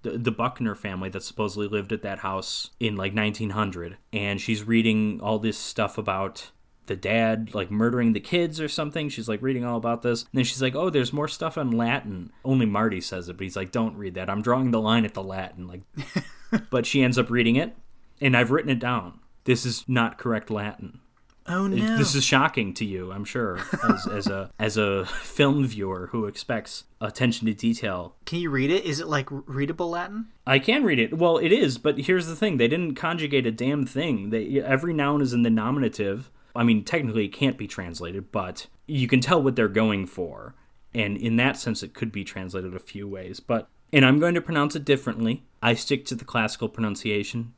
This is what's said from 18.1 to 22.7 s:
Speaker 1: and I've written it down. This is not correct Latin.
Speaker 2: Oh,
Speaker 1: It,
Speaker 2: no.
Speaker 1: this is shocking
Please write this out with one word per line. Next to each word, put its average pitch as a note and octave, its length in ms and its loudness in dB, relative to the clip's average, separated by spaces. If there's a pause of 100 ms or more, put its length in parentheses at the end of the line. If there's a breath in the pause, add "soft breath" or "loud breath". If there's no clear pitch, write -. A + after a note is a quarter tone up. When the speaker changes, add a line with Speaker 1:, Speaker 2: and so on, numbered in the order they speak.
Speaker 1:
and C3 160 4
I've A#2+ 140 4
written C#3+ 200 2
it B2 100 2
down. A#2 400 -4 (240)
This B2 200 4
is A#2+ 220 -2
not A#2+ 320 2
correct A2+ 320 -2
Latin. G#2 500 -6 (500)
Speaker 2:
Oh, F#3 140 0
Speaker 1:
It, G3 140 0
Speaker 2:
no. A2+ 180 2
Speaker 1:
this C#3 180 4
is C3+ 100 2
shocking C3 500 2